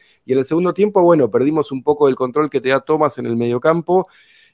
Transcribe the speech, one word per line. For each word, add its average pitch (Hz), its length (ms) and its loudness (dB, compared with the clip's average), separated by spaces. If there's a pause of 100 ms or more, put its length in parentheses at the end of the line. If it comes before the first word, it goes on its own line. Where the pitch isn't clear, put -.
(240)
Y 123 80 -4
en 135 60 0
el 131 60 0
segundo 175 280 -2
tiempo, 202 300 0
bueno, 160 260 4
perdimos 143 440 0
un 131 100 -8
poco 147 240 2
del 131 80 4
control 131 340 -2
que 135 120 -4
te 127 80 -6
da 135 120 2
Thomas 151 380 -2
en 120 80 -6
el 117 100 -4
mediocampo, 160 720 0 (480)